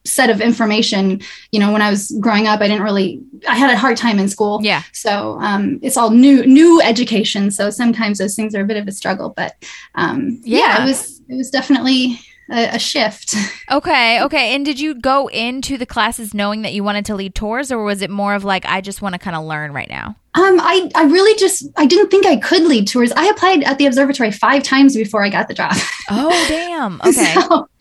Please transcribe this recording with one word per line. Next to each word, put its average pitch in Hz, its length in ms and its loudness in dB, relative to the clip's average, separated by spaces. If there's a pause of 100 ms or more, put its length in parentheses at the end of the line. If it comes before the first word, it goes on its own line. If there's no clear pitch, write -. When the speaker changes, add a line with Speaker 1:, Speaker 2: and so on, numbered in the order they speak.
Speaker 1:
set 254 260 0
of 214 100 0
information. 214 800 0 (320)
You 214 80 0
know, 208 120 2
when 214 100 2
I 208 80 2
was 202 300 -4
growing 214 260 2
up, 214 140 0
I 208 80 2
didn't 208 140 0
really, 202 380 -2 (280)
I 247 60 0
had 262 160 4
a 233 80 2
hard 233 180 0
time 226 220 0
in 196 100 0
school. 208 340 -2
Speaker 2:
Yeah. 185 200 0 (100)
Speaker 1:
So, 208 480 -4
um, 202 420 -2
it's - 140 -4
all 233 140 2
new, 247 360 6
new 320 360 8
education. 214 680 0
So 202 200 -2
sometimes 226 480 -2
those 190 160 -4
things 214 200 -6
are 202 60 -2
a 196 60 -2
bit 214 100 -2
of 208 120 -6
a 196 40 -8
struggle, 190 440 -6
but, - 180 -8 (400)
um, - 480 -4
yeah, 233 160 0
Speaker 2:
Yeah. 226 260 2
Speaker 1:
it 269 40 0
was, - 400 -6
it 254 80 -10
was 262 140 -6
definitely 254 680 0 (320)
a, 233 260 -2
a - 20 -6
shift. 220 640 -4
<laughs> 202 40 -2 (280)
Speaker 2:
Okay, 240 500 2
okay. 262 320 -2
And 277 80 -4
did 277 160 -4
you 302 160 -4
go 262 340 0
into 247 500 -6
the 240 80 -6
classes 226 480 -6
knowing 208 280 -4
that 208 120 -8
you 202 100 -4
wanted 208 220 -4
to 214 80 -6
lead 196 200 -8
tours, 247 380 -6
or 226 100 -4
was 202 200 -4
it 185 80 -6
more 202 240 -2
of, 196 100 -4
like, 190 220 -2
"I 190 160 -2
just 196 180 -14
wanna 190 180 -8
kinda 170 220 -8
learn 151 320 -10
right 135 160 -10
now"? 65 280 -12 (180)
Speaker 1:
Um, 370 260 4
I, 349 340 0
I 330 100 4
really 381 340 6
just, 381 280 0 (120)
I 302 80 4
didn't 392 240 4
think 392 160 4
I 320 100 4
could - 280 0
lead 233 220 2
tours. 240 260 0
I 302 120 0
applied 381 400 2
at 277 140 0
the 285 80 4
observatory 269 440 2
five 247 320 0
times 269 320 4
before 214 300 0
I 202 60 0
got 175 180 -2
the - 60 -12
job. - 180 -4 (200)
<laughs> - 180 -12
Speaker 2:
Oh, 311 360 0
damn! 320 600 -6
Okay. 320 340 4
Speaker 1:
So, 339 260 0 (140)